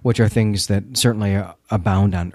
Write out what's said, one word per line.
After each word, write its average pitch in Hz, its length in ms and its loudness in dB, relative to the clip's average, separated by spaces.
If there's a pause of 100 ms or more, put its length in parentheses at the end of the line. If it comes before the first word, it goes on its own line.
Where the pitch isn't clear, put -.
which 120 180 0
are 110 80 6
things 107 380 0
that 98 260 -2
certainly, 107 420 0
uh, 98 160 -4 (200)
abound 98 440 2
on 87 200 -4